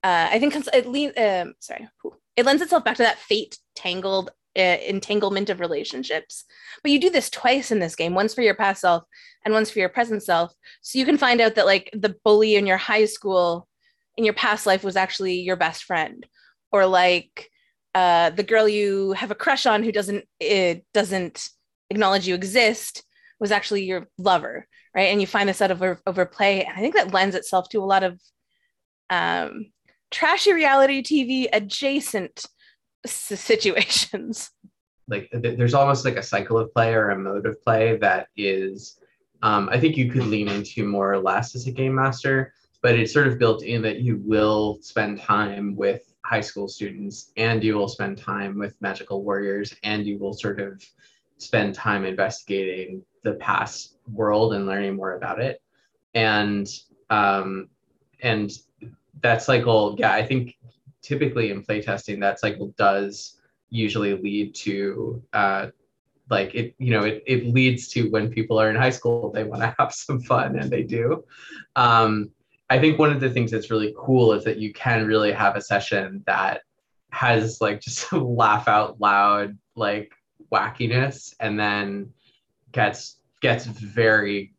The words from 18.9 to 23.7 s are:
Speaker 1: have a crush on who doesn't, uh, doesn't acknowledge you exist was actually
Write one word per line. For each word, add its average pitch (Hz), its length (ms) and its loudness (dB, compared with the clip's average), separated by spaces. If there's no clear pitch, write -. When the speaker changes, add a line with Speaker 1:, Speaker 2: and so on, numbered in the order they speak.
Speaker 1:
have 208 180 -6
a 208 60 -6
crush - 300 0
on 214 160 4
who 220 100 0
doesn't, 202 320 -4
uh, 180 320 2
doesn't 190 540 -2
acknowledge 196 360 2
you 180 80 0
exist 214 680 0
was 208 120 -2
actually 202 340 0